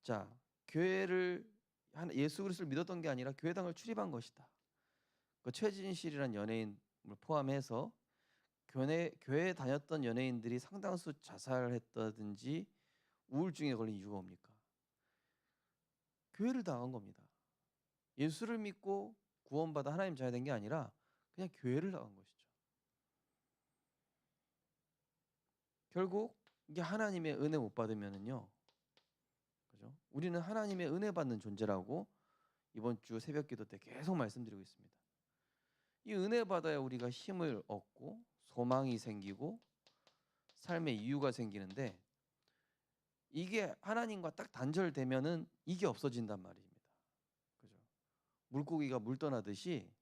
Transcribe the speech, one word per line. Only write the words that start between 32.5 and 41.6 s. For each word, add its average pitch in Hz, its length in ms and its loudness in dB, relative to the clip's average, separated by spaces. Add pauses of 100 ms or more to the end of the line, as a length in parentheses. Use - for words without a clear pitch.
이번 113 280 -2
주 113 180 -6
새벽 147 280 -4
기도 107 180 -6
때 101 140 -16
계속 180 360 -2
말씀드리고 110 460 -2
있습니다. - 340 -20 (1080)
이 214 100 -4
은혜 214 300 4
받아야 165 340 4
우리가 127 320 0
힘을 156 580 -2
얻고 147 560 -10 (260)
소망이 127 480 4
생기고 104 600 -6 (960)
삶의 165 420 0
이유가 135 340 2
생기는데, 104 680 -4 (1300)